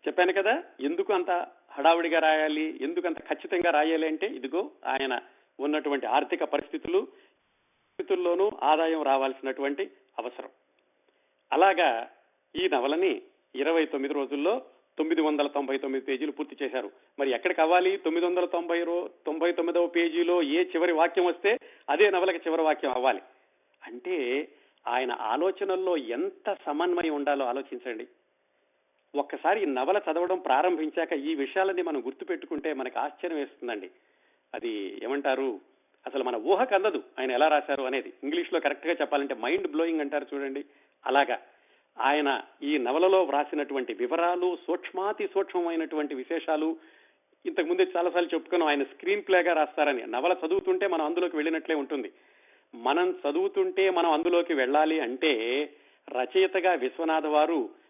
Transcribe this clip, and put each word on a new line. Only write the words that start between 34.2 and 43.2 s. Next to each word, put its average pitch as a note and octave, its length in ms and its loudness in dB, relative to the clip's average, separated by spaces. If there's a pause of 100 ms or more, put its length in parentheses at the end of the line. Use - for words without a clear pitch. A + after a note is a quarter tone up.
అది G#2 500 -6
ఏమంటారు, C3 560 -2 (480)
అసలు C3+ 160 -4
మన B2+ 120 -2
ఊహకు G3 400 2
అందదు F#3+ 280 0 (160)
ఆయన C3 120 -2
ఎలా C3+ 160 4
రాశారు C#3+ 360 2
అనేది. B2+ 300 -4 (100)
ఇంగ్లీష్లో E3 360 -2
కరెక్ట్గా D#3 420 -2
చెప్పాలంటే C#3 340 -2
మైండ్ D#3 320 -2
బ్లోయింగ్ D#3+ 340 -2
అంటారు C#3+ 320 -4
చూడండి, C#3 320 -6 (400)
అలాగా C3 340 2 (600)
ఆయన C#3 420 2 (220)
ఈ D3 140 0
నవలలో E3+ 460 4